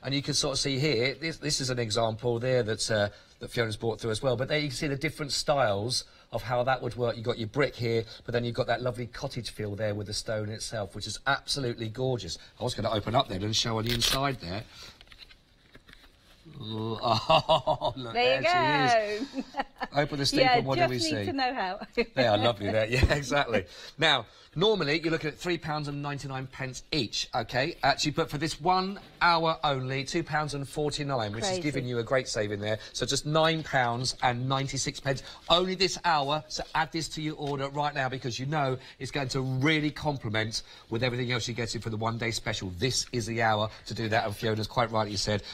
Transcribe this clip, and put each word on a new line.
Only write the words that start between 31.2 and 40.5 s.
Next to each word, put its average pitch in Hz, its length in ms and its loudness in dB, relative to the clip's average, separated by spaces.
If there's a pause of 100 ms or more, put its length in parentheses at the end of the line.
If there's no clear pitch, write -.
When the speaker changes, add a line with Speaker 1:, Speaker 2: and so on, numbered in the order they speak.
Speaker 1:
which 110 120 -4
is 190 60 0
Speaker 2:
Crazy. 185 120 -2
Speaker 1:
giving 139 260 -2
you 123 120 -2
a 117 40 0
great 131 240 2
saving 104 320 -2
there. 107 180 0 (160)
So - 120 -2
just 135 200 -2
nine 160 380 4
pounds 123 580 0
and 123 260 2
ninety-six 135 520 -2
pence 139 240 -2 (260)
only 185 260 6
this 185 300 0
hour. 151 420 2
So - 160 -8 (120)
add 156 160 2
this 160 180 -2
to - 120 -8
your 151 140 -2
order 139 340 -2
right 147 240 -2
now, 139 160 0
because 123 300 -4
you 131 60 -4
know 139 320 2 (220)
it's 135 120 -8
going 139 180 -2
to 135 120 -2
really 147 500 2
complement 113 720 -2 (280)